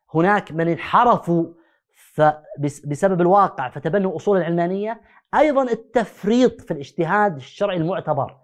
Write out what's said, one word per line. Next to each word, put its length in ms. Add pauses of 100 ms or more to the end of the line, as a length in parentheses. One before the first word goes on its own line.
(140)
هناك 380
من 160
انحرفوا 760 (720)
ف-، 80 (360)
بس-، 280
بسبب 340
الواقع 480
فتبنوا 480
أصول 200
العلمانية، 640 (340)
أيضا 280
التفريط 960
في 100
الاجتهاد 640
الشرعي 400
المعتبر 680